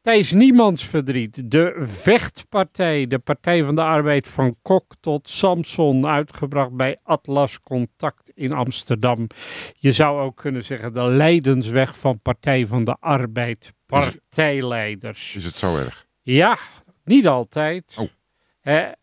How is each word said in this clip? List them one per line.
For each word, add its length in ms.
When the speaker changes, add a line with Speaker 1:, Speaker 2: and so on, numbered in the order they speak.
Speaker 1:
Thijs 300
Niemands 540
verdriet. 640
De 260
vechtpartij, 1300
de 120
Partij 440
van 120
de 60
Arbeid 460
van 340
Kok 380
tot 300
Samson, 760
uitgebracht 680
bij 280
Atlas 580
Contact 760
in 180
Amsterdam. 760
Je 180
zou 300
ook 140
kunnen 280
zeggen 300
de 100
lijdensweg 920
van 220
Partij 480
van 160
de 160
Arbeid, 640
Speaker 2:
Is 40
het 80
Speaker 1:
partijleiders. 1500
Speaker 2:
is 100
het 100
zo 220
erg? 280
Speaker 1:
Ja, 360
niet 240
altijd. 720
Speaker 2:
Oh. 100
Speaker 1:
Hè? 320